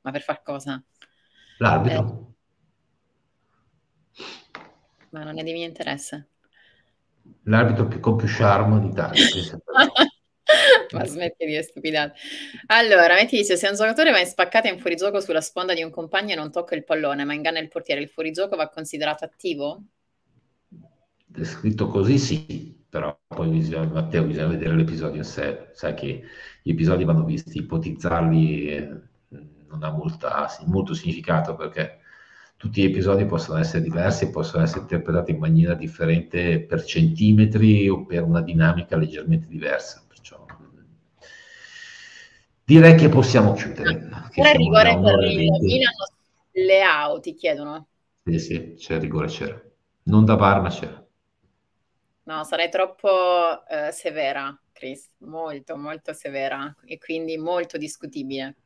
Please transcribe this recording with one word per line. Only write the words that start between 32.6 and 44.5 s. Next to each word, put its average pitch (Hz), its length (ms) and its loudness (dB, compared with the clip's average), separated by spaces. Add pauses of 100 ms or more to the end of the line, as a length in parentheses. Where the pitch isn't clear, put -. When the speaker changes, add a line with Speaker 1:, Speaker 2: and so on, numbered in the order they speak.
Speaker 2:
gli 95 40 4
episodi 95 400 2
possono 80 320 -4
essere 80 240 -2
diversi 85 420 -2
e 82 60 -4
possono 80 340 -2
essere - 160 -4
interpretati 82 520 -4
in 76 60 -4
maniera 82 360 4
differente 82 880 -2
per 85 220 -4
centimetri 107 1040 4
o 92 160 -2
per 85 200 -4
una 82 160 2
dinamica 82 560 0
leggermente 78 500 -2
diversa. - 600 -8
Perciò, - 360 -20 (2250)
direi 160 320 12
che 151 120 8
possiamo 110 440 4
chiudere, - 580 -6
Speaker 1:
Ah, - 180 -16
Speaker 2:
che - 140 -2
Speaker 1:
c'era 294 80 10